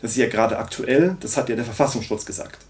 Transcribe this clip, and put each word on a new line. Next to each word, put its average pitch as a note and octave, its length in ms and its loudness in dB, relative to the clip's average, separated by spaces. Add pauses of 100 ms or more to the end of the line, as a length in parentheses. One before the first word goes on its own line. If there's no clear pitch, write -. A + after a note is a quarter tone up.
Das A2 120 -4
ist A#2 60 -2
ja A#2 100 4
gerade A2 300 2
aktuell, C3+ 640 2
das - 160 -4
hat C#3 120 0
ja A#2 80 0
der A#2 80 -2
Verfassungsschutz A#2 600 -2
gesagt. - 320 -10 (120)